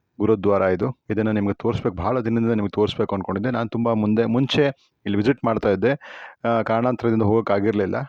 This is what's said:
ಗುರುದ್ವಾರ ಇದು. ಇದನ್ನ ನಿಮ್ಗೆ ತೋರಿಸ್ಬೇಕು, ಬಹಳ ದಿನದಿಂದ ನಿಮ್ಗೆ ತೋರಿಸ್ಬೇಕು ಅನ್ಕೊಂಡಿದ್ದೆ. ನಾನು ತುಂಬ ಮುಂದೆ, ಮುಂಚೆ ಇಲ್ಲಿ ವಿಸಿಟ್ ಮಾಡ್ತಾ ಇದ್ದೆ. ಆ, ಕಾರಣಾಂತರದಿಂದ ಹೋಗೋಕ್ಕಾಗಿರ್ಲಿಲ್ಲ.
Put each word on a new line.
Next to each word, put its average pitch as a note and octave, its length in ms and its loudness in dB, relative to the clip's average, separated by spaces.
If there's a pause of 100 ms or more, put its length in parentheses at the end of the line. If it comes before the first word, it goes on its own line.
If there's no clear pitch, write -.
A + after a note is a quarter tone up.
(200)
ಗುರುದ್ವಾರ G2+ 420 2
ಇದು. F#2+ 360 0 (120)
ಇದನ್ನ G#2+ 200 -2
ನಿಮ್ಗೆ G2+ 240 -2
ತೋರಿಸ್ಬೇಕು, A2+ 420 -4
ಬಹಳ G#2+ 240 -2
ದಿನದಿಂದ A2+ 320 0
ನಿಮ್ಗೆ G#2 220 -2
ತೋರಿಸ್ಬೇಕು G#2 400 0
ಅನ್ಕೊಂಡಿದ್ದೆ. G2 360 -4
ನಾನು A#2 180 -4
ತುಂಬ A#2 240 0
ಮುಂದೆ, G#2+ 320 2
ಮುಂಚೆ B2+ 380 0 (440)
ಇಲ್ಲಿ G2+ 100 -2
ವಿಸಿಟ್ A#2 280 0
ಮಾಡ್ತಾ A2+ 260 0
ಇದ್ದೆ. G2 200 2 (540)
ಆ, A#2 180 0
ಕಾರಣಾಂತರದಿಂದ A2+ 600 0
ಹೋಗೋಕ್ಕಾಗಿರ್ಲಿಲ್ಲ. G2+ 760 2 (120)